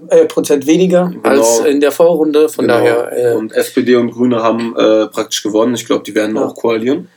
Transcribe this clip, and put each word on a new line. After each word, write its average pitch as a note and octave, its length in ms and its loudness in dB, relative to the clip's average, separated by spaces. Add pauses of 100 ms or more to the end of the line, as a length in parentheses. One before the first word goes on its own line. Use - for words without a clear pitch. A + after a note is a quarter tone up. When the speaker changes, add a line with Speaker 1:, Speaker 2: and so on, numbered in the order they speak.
(100)
Speaker 1:
äh, E3 160 6
Prozent C#3+ 400 -2
weniger F3+ 440 2
Speaker 2:
Genau. A#2 120 -12
Speaker 1:
als A#2 380 2
in C#3+ 200 0
der C#3+ 100 2
Vorrunde. D#3 600 2
Von B2+ 160 -4
Speaker 2:
Genau. B2 140 2
Speaker 1:
daher, A#2+ 520 0
äh, - 20 0
Speaker 2:
Und A2 200 -6
S - 180 -4
P C3 100 0
D B2 140 2
und A#2+ 140 0
Grüne A#2+ 320 -2
haben, A2+ 340 -2
äh, A2 300 2
praktisch - 360 -6
gewonnen. A2 320 0
Ich A2 120 -8
glaub, - 180 -2
die G#2 100 -10
werden A2 220 -2
Speaker 1:
Ja. - 80 -2
Speaker 2:
auch - 100 -6
koalieren. A#2+ 640 -4